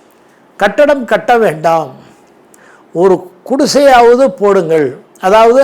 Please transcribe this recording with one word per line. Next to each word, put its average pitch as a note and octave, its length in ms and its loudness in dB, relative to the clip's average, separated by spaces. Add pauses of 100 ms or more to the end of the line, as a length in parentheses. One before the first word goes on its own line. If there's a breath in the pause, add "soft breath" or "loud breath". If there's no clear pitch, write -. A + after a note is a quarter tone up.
(640 soft breath)
கட்டடம் C#4 480 0
கட்ட A3 200 -4 (140)
வேண்டாம், D#3+ 460 -4 (1120 soft breath)
ஒரு F#3 140 2 (320)
குடிசையாவது B3+ 760 2 (160)
போடுங்கள். E3+ 460 0 (400)
அதாவது, A3+ 380 2